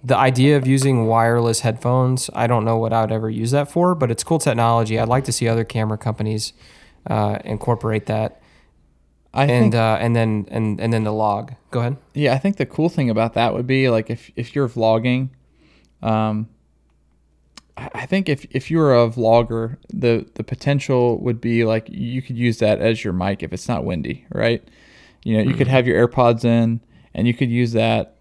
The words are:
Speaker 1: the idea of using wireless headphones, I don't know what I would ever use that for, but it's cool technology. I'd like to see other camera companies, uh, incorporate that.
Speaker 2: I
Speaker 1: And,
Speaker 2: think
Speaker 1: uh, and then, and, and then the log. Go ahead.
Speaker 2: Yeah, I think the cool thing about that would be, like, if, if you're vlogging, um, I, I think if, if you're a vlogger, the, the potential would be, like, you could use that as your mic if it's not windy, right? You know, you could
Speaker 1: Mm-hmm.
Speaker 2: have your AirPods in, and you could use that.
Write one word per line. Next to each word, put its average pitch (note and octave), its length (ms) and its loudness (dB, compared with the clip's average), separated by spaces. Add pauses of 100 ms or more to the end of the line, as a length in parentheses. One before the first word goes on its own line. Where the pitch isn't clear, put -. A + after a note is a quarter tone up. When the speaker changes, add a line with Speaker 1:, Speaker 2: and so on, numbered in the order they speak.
Speaker 1:
the B2+ 120 0
idea C3 400 4
of C3 100 0
using C3 400 2
wireless A#2 540 2
headphones, B2+ 720 0
I A#2 140 -2
don't A#2 180 2
know A2+ 120 2
what A2+ 160 0
I A2+ 80 2
would A2 120 0
ever A2 160 -2
use A2 220 -4
that C#3+ 200 0
for, F3 240 2
but C#3 160 0
it's A#2 120 -4
cool E3 160 0
technology. A#2 600 2
I'd A2+ 100 0
like C3 160 0
to C3 80 -6
see A#2 160 -2
other A2+ 160 0
camera A2 340 -4
companies, G#2+ 540 -4 (560)
uh, G#2 360 0
incorporate A2 640 -4
that. A2 340 -4 (920)
Speaker 2:
I C3+ 140 0
Speaker 1:
And, A#2+ 260 4
Speaker 2:
think - 20 -2
Speaker 1:
uh, A2+ 260 2
and A#2 140 0
then, A2 380 0
and, G#2+ 280 -2
and A2+ 120 -2
then A2 100 0
the G#2+ 100 -2
log. G#2+ 420 -2 (180)
Go A#2+ 80 -2
ahead. A#2+ 160 -4 (160)
Speaker 2:
Yeah, C#3 220 0
I C3+ 40 0
think G3 180 -2
the B2 100 -2
cool D#3+ 220 -2
thing C3+ 220 0
about A2+ 240 0
that A#2 180 0
would B2 140 -4
be, C3 220 2
like, A2+ 220 0
if, - 260 -10
if A#2 180 -10
you're C#3 140 0
vlogging, A#2+ 640 0 (760)
um, A2 440 -2 (1300)
I, C3+ 180 -12
I B2+ 120 -8
think F#3+ 220 -2
if, C#3 240 -4
if C3+ 180 -4
you're D#3 240 4
a A#2+ 160 4
vlogger, A2+ 680 0 (160)
the, A#2 320 0 (100)
the A2 100 -8
potential C3 760 0
would A#2 220 -4
be, A#2 240 2
like, A2 260 0
you B2 320 -6
could A#2+ 160 -8
use A#2 200 2
that G#2+ 220 2
as A2 220 0
your G2+ 100 -4
mic F#2 300 -2
if - 100 -8
it's F2+ 140 -8
not D#2+ 180 -4
windy, D#2 480 -6
right? A#2 300 0 (640)
You A2 140 0
know, A2 40 2
you C3 120 2
could C3 120 0
Speaker 1:
Mm-hmm. B2 40 -2
Speaker 2:
have C3 180 2
your G#2+ 180 4
AirPods A#2+ 380 2
in, A#2 360 2 (320)
and A2 140 -2
you A#2+ 80 0
could B2 160 -2
use A#2 220 0
that. A2+ 480 0